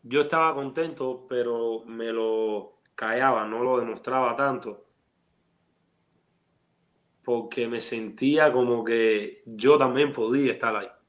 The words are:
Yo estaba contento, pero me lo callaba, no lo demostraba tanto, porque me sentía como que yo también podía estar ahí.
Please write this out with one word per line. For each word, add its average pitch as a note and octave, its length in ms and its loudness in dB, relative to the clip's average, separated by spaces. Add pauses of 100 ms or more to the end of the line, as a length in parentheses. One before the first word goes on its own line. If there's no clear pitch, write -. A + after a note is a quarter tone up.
Yo C3+ 200 0
estaba D#3+ 320 2
contento, C3+ 720 -6
pero A#2 580 -2
me A2+ 260 -8
lo A2 680 -2 (140)
callaba, A2+ 520 0
no A2+ 180 -4
lo B2+ 140 2
demostraba A#2 580 -2
tanto, B2 480 -4 (2500)
porque A#2 440 -2
me A#2 120 -4
sentía C3 720 2
como B2 320 2
que A2 600 2
yo A#2 320 4
también C3+ 340 2
podía B2+ 400 0
estar A2+ 240 -2
ahí. G2+ 120 -4 (200)